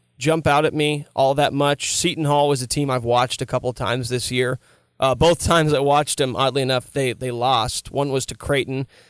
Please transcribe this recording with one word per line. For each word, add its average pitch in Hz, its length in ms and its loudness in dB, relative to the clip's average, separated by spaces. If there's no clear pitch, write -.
jump 156 280 0
out 151 200 4
at - 80 -2
me 147 320 -2
all 135 180 4
that 143 200 0
much. 143 420 0
Seton 160 300 -2
Hall 147 240 4
was 139 100 0
a 123 60 -8
team 143 240 -2
I've 123 140 -2
watched 120 360 0
a 131 60 -6
couple 127 260 -2
times 120 380 -4
this 123 200 -4
year. 127 280 0
Uh, 131 140 2
both 160 280 4
times 160 300 2
I 139 60 2
watched 143 400 2
them, 127 180 0
oddly 131 240 0
enough, 131 320 -2
they, 131 220 -2
they 127 160 -8
lost. 120 600 -2
One 143 200 -2
was 131 160 -2
to - 80 -12
Creighton, 135 520 -2